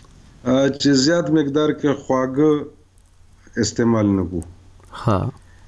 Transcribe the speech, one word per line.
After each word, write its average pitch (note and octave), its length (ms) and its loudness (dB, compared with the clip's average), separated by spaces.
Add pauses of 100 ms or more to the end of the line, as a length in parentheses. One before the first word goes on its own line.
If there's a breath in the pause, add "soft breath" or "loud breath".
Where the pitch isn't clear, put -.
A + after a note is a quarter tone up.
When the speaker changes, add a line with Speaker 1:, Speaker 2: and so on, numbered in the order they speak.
(440 loud breath)
Speaker 1:
آ، C3 240 2
چې C3+ 220 0
زیات D3+ 420 2
مقدار D3+ 380 2
کې C#3+ 200 -2 (140)
خواږه C3+ 640 0 (920)
استعمال A2+ 480 0
نه G2 180 0
کړو. F2 180 -6 (600)
Speaker 2:
ښه. G2+ 260 0 (380 soft breath)